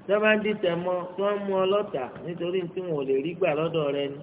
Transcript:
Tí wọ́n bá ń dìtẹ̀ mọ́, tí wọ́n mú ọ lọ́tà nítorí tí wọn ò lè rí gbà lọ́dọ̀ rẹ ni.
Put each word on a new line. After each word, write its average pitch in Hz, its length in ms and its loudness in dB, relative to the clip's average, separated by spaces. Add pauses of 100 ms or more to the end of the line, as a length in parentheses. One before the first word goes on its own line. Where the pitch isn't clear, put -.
Tí - 100 -6
wọ́n 208 120 4
bá 214 80 6
ń 214 100 6
dìtẹ̀ 208 360 0
mọ́, 180 220 0 (100)
tí 185 140 -8
wọ́n 202 180 0
mú 196 140 -2
ọ 190 120 4
lọ́tà 196 380 0 (160)
nítorí 175 420 -2
tí 175 180 -6
wọn 180 140 -4
ò 139 80 -2
lè 135 140 2
rí 139 160 0
gbà 175 200 2
lọ́dọ̀ 156 400 0
rẹ 143 140 0
ni. 139 160 -8